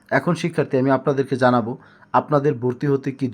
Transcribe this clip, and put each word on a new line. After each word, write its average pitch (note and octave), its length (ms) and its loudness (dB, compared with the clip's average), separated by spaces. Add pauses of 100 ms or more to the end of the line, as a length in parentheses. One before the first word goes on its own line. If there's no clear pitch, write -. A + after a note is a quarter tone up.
(180)
এখন E3+ 240 0
শিক্ষার্থী, E3 400 -2
আমি C3+ 160 2
আপনাদেরকে C3+ 360 -2 (100)
জানাবো B2 280 2 (480)
আপনাদের D3 320 2 (100)
ভর্তি B2 300 -2
হতে C3+ 160 -2 (100)
কী C#3 160 -2